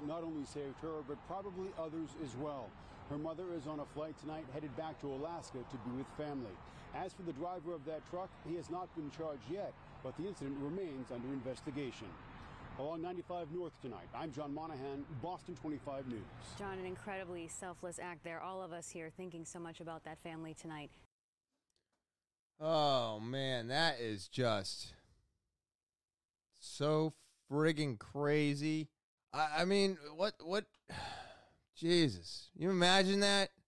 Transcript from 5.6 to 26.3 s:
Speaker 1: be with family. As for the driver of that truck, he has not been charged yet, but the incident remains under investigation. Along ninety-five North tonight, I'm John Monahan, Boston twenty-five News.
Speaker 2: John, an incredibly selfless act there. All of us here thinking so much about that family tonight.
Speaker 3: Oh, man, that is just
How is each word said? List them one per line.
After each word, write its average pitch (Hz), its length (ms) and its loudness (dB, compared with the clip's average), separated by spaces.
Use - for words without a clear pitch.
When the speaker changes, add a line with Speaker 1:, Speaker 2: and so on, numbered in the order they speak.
Speaker 1:
be 123 200 -2
with 135 80 -2
family. 135 400 -4
As 170 200 -2
for 190 100 -10
the 165 100 -2
driver 175 400 -2
of 151 120 -4
that 156 220 -4
truck, 180 220 -2
he 160 100 0
has 165 120 -4
not 180 260 -2
been 151 140 -2
charged 143 400 -4
yet, 180 240 -2
but 127 140 -4
the 175 100 -2
incident 139 340 -2
remains 147 480 -2
under 120 200 -4
investigation. 131 760 -2
Along 156 240 -2
ninety-five 175 520 -4
North 175 180 -2
tonight, 95 320 -8
I'm 143 200 -4
John 143 200 -4
Monahan, 143 520 -4
Boston 175 320 -4
twenty-five 139 520 -4
News. 117 120 -2
Speaker 2:
John, 196 180 -4
an 185 80 -4
incredibly 185 600 -4
selfless 175 520 -6
act 175 260 -8
there. 165 160 -4
All 190 200 -4
of 170 120 -6
us 170 160 -8
here 160 260 -6
thinking 170 300 -6
so 175 140 -8
much 165 200 -8
about 160 240 -8
that 160 180 -10
family 160 320 -6
tonight. 151 380 -8
Speaker 3:
Oh, 139 640 6
man, 127 480 0
that 143 320 4
is 107 260 -2
just 110 680 2